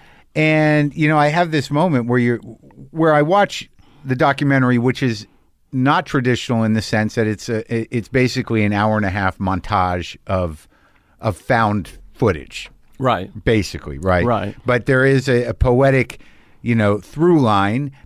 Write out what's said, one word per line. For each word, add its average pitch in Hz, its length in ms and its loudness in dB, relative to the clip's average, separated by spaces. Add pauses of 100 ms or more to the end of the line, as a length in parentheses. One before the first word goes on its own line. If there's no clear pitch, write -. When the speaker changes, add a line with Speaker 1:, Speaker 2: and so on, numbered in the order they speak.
(340)
Speaker 1:
And, 151 600 2
you 156 120 2
know, 156 100 2
I 147 100 4
have 170 220 0
this 156 200 -2
moment 147 380 0
where 123 100 2
you're, 120 200 0
where 135 760 -4
I 147 80 4
watch 185 480 0 (340)
the 131 140 -2
documentary, 139 600 2
which 127 240 -2
is 113 240 -4 (480)
not 139 320 0
traditional 123 580 0
in 110 80 0
the 110 100 0
sense 107 340 -2
that 113 100 0
it's 107 240 -6
a, 113 80 -2 (160)
it, 113 160 -4
it's 117 180 -6
basically 123 560 0
an 104 80 0
hour 107 240 0
and 107 80 0
a 98 60 -2
half 95 280 -2
montage 92 800 -2 (100)
of, 87 400 -4 (540)
of 110 160 -4
found 107 640 -2 (160)
footage. 85 560 -4 (280)
Speaker 2:
Right. 101 320 -2 (140)
Speaker 1:
Basically, 92 540 -2
right? 90 260 2
Speaker 2:
Right. 104 300 -2 (100)
Speaker 1:
But 123 220 -2
there 131 180 2
is 135 240 2
a, 123 160 2
a 117 100 -6
poetic, 131 640 2 (420)
you 117 120 0
know, 104 240 2
through 160 420 2
line, 110 520 0 (140)